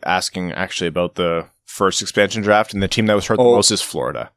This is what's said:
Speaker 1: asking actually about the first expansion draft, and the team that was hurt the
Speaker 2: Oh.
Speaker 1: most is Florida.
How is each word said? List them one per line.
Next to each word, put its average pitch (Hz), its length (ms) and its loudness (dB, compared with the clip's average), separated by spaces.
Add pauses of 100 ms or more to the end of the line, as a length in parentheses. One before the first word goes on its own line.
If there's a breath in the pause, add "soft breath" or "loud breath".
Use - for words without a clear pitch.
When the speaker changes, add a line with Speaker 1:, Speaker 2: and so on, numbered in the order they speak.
Speaker 1:
asking 90 480 -4
actually 92 360 -6
about 87 280 -2
the 85 320 -2 (180)
first - 360 -2
expansion 104 420 0
draft, 104 300 2
and 98 100 -2
the 95 60 0
team 110 160 0
that 107 100 4
was 98 120 -2
hurt 110 100 0
the 127 60 4
Speaker 2:
Oh. 120 120 6
Speaker 1:
most 104 160 4
is 101 100 0
Florida. 64 560 -6